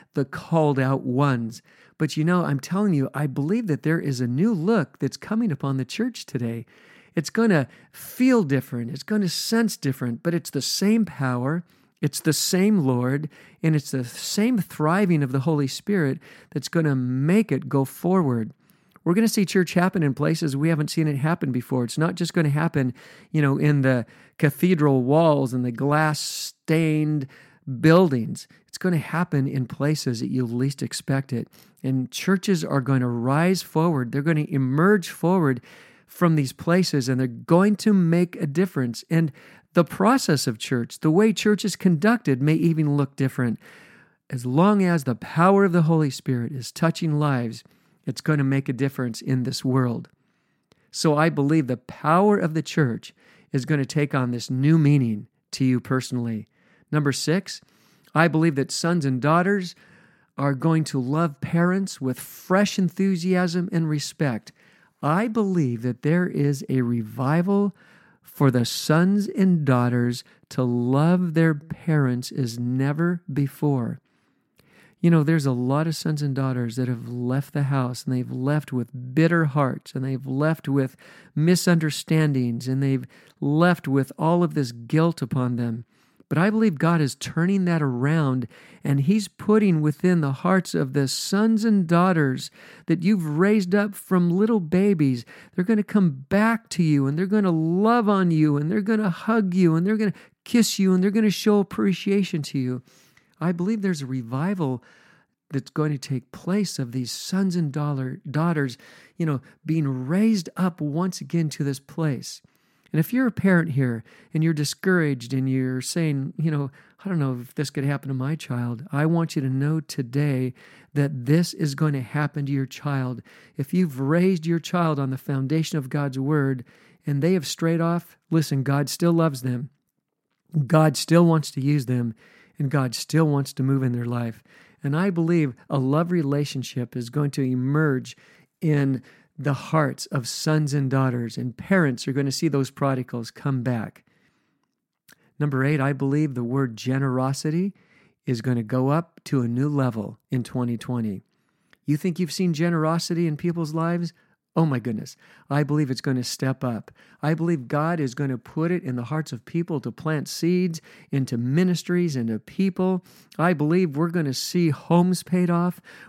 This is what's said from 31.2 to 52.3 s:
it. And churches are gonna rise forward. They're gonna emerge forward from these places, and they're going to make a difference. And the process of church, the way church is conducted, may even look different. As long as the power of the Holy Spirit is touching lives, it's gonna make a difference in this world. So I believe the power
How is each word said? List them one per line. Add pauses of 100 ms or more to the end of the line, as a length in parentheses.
it. (360)
And
churches
are
gonna
rise
forward.
They're
gonna
emerge
forward (440)
from
these
places,
and
they're
going
to
make
a
difference.
And (420)
the
process
of
church,
the
way
church
is
conducted,
may
even
look
different. (680)
As
long
as
the
power
of
the
Holy
Spirit
is
touching
lives, (420)
it's
gonna
make
a
difference
in
this
world. (800)
So
I
believe
the
power